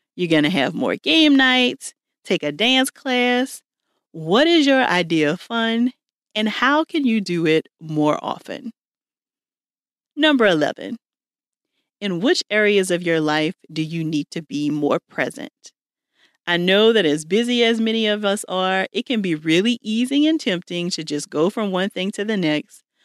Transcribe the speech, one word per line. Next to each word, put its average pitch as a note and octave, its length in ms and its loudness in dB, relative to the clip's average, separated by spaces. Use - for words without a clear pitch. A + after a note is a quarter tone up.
You're F3+ 120 -4
gonna D#3 220 2
have F3 240 0
more F3 220 -2
game D4+ 400 2
nights, B3+ 580 0
take F#3 160 -2
a D3 100 -4
dance C4 380 0
class. B3 720 -2
What F3 360 2
is E4 180 4
your C4+ 180 4
idea E3 460 2
of F3 100 -2
fun, A#3 540 -2
and G#3+ 160 -2
how C#4+ 340 2
can D4+ 220 -2
you A3 160 2
do F3 240 -2
it D#3 240 2
more D3+ 440 0
often? - 480 -10
Number C#4+ 320 4
eleven, D3+ 500 0
in F#3 200 -4
which D#4 280 2
areas G#3 400 2
of F3 140 0
your E3 180 0
life D#3 320 0
do D#3 120 -4
you D#3+ 200 -6
need D3+ 280 -4
to E3+ 100 -8
be D3 300 -4
more D3 260 0
present? - 440 -8
I F3 120 0
know G3 340 4
that G#3+ 140 2
as D#3 180 0
busy A#3 400 0
as A3+ 160 2
many A3+ 260 -2
of G#3 200 -2
us G3+ 240 -2
are, F#3 420 -2
it A#3 140 -6
can A3+ 160 -2
be F3 120 -2
really E3+ 480 0
easy B3+ 460 0
and D#4+ 100 2
tempting F3 520 -4
to E3 120 -6
just D3 280 -6
go D#3 200 0
from G#3+ 220 -4
one F#3 180 -2
thing F#3+ 220 -6
to G#3 140 -6
the A3 100 -2
next. D3+ 480 -4